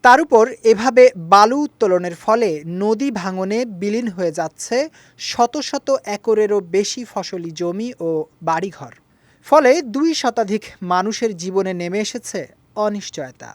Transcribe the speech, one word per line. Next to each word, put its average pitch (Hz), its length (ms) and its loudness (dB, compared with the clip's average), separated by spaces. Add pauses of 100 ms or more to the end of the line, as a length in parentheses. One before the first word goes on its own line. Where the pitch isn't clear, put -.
তার 254 180 8
উপর 233 240 4 (260)
এভাবে 240 320 6 (140)
বালু 202 400 4 (100)
উত্তোলনের 180 560 -2
ফলে 220 260 2 (340)
নদী 220 280 -2
ভাঙনে 190 540 -4
বিলীন 208 420 -4
হয়ে 175 240 -4
যাচ্ছে 165 460 -6 (400)
শত - 360 -2 (160)
শত - 180 -8 (280)
একরেরও 208 440 0 (160)
বেশি 202 260 -2 (100)
ফসলি 170 400 -8
জমি 175 380 -6 (180)
ও - 20 -2 (320)
বাড়িঘর। 165 520 -6 (540)
ফলে 277 240 6 (240)
দুই 311 140 2 (120)
শতাধিক 220 420 -2 (300)
মানুষের 214 440 -2
জীবনে 185 360 -4
নেমে 175 260 -6
এসেছে 214 400 -8 (360)
অনিশ্চয়তা। 208 800 -8